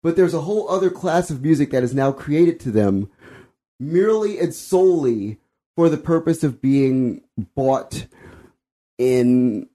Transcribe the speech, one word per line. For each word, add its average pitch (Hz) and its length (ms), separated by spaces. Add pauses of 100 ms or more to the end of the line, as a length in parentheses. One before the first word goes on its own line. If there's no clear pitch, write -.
But 170 120
there's 175 200
a 156 80
whole 208 280
other 190 200
class 175 400
of 131 120
music 147 300
that 131 100
is 123 120
now 139 180
created 156 480
to 131 100
them 101 380 (720)
merely 202 580
and 175 160
solely 139 840 (360)
for 165 140
the 151 80
purpose 165 480
of 131 180
being 131 600 (340)
bought 131 500 (920)
in 123 760